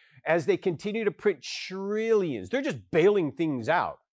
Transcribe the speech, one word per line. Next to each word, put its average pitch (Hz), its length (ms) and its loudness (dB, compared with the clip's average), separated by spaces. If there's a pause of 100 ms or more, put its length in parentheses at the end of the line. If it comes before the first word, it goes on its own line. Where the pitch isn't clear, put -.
(260)
as 160 200 2
they 180 120 2
continue 202 480 -2
to 202 60 -2
print - 300 -2
trillions. 196 1080 -2
They're 269 120 -2
just 165 300 -6
bailing 180 400 4
things 135 380 -2
out. 117 300 0 (140)